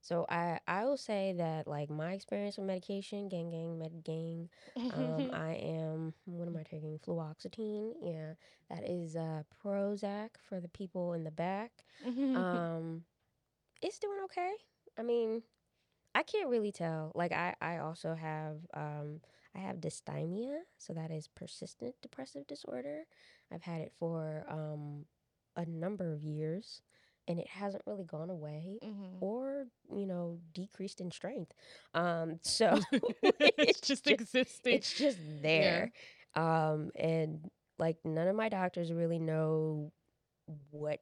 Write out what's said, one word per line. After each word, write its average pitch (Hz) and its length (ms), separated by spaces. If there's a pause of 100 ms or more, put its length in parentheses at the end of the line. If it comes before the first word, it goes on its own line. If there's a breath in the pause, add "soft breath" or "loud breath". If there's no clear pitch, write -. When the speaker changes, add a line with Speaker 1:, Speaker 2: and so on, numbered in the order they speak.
Speaker 1:
So 170 280
I, 170 360
I 190 200
will 277 100
say 196 440
that, 160 280
like, 147 220
my 156 240
experience 202 440
with 196 100
medication, 196 600
gang, 170 220
gang, 165 280
med 160 240
gang, 165 480 (280 loud breath)
um, 247 520
Speaker 2:
<laughs> - 40
Speaker 1:
I 160 220
am, 160 580 (100)
what 170 240
am 170 80
I 160 80
taking? 156 360
Fluoxetine. 208 1000
Yeah. 160 340 (340 soft breath)
That 175 200
is, 170 280
uh, 160 260 (180)
Prozac 202 760
for - 240
the 175 80
people 180 420
in 165 140
the 156 60
back. 190 520 (180 loud breath)
Speaker 2:
<laughs> - 40
Speaker 1:
Um, 175 1000 (760)
it's - 180
doing 403 240
okay. 370 300 (440)
I 226 60
mean, 233 400 (720)
I 277 80
can't 381 260
really 220 220
tell. 160 420
Like, 175 200
I, 175 280
I 165 180
also 160 360
have, 156 420 (160)
um, 147 460 (340 soft breath)
I 185 60
have 190 220
dysthymia. 170 760 (180)
So - 160
that 160 180
is 156 160
persistent - 760
depressive 269 460
disorder. 285 560 (480 soft breath)
I've 170 120
had 165 180
it - 180
for, 160 500
um, 147 560 (520)
a 170 80
number 170 480
of 151 100
years. 156 580 (460 soft breath)
And 170 120
it - 80
hasn't 196 380
really 196 200
gone 165 260
away 160 520
Speaker 2:
Mm-hmm. 196 400
Speaker 1:
or, 262 440 (280)
you 202 120
know, 175 320 (120)
decreased 190 480
in 180 120
strength. 202 420 (400 loud breath)
Um, 165 480
so 196 440
<laughs> - 20
Speaker 2:
<laughs> - 40
It's - 680
Speaker 1:
it's - 220
Speaker 2:
just - 240
Speaker 1:
ju-, 294 100
Speaker 2:
existing. - 580
Speaker 1:
it's - 240
just 262 220
Speaker 2:
Yeah. 151 240
Speaker 1:
there. 165 480 (420 loud breath)
Um, 160 600
and, 160 560 (260)
like, 165 260
none 160 240
of 190 80
my 220 140
doctors 180 420
really 170 280
know 156 720 (800)
what 151 300